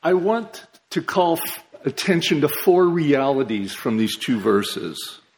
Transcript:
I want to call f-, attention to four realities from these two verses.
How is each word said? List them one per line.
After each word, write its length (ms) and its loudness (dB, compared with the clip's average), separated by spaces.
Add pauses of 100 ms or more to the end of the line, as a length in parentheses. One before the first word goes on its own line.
I 120 2
want 500 -2 (260)
to 120 -4
call 340 2
f-, 280 -8 (200)
attention 580 0
to 60 2
four 380 4
realities 880 0
from 240 -2
these 180 0
two 240 -2
verses. 800 -2 (160)